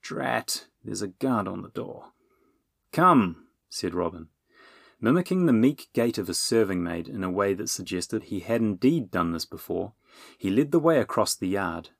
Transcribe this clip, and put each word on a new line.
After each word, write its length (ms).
"Drat, 640
there's 180
a 60
guard 400
on 140
the 80
door." 420
"Come," 540
said 240
Robin. 360
Mimicking 460
the 60
meek 400
gait 240
of 120
a 60
serving 460
maid 280
in 160
a 60
way 240
that 140
suggested 560
he 140
had 220
indeed 500
done 220
this 140
before, 480
he 100
led 220
the 80
way 220
across 340
the 140
yard. 520